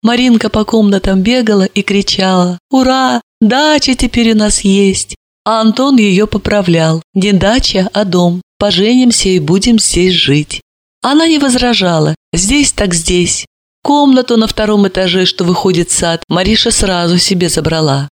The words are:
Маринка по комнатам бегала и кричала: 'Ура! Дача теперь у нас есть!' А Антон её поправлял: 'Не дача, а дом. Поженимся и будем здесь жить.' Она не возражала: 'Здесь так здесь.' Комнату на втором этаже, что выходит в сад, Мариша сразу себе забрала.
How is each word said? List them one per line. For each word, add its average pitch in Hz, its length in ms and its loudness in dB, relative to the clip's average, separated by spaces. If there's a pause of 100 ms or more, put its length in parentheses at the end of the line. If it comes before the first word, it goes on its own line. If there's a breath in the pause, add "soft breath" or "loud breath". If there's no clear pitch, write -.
Маринка 233 440 2
по 214 160 -2
комнатам 196 560 0
бегала 220 420 2
и 202 180 -2
кричала: 185 800 -2 (100)
'Ура! 262 520 0 (200)
Дача 269 540 2
теперь 233 380 0
у - 20 2
нас 214 260 0
есть!' 196 540 0 (300)
А 220 160 0
Антон 254 360 2
её 208 300 2
поправлял: 170 760 0 (140)
'Не 196 160 0
дача, 196 600 0
а 208 140 -2
дом. 175 360 0 (180)
Поженимся 214 680 0
и 185 100 2
будем 202 400 0
здесь 185 340 0
жить.' 147 480 -2 (400)
Она 294 260 2
не 320 120 2
возражала: 226 760 0 (200)
'Здесь 233 380 0
так 190 220 -2
здесь.' 175 540 -2 (360)
Комнату 262 540 2
на 220 80 2
втором 208 420 0
этаже, 185 380 -2
что - 180 -4
выходит 175 460 0
в - 60 -2
сад, 170 340 -4
Мариша 196 400 0
сразу 180 480 0
себе 180 320 0
забрала. 156 580 -2 (100)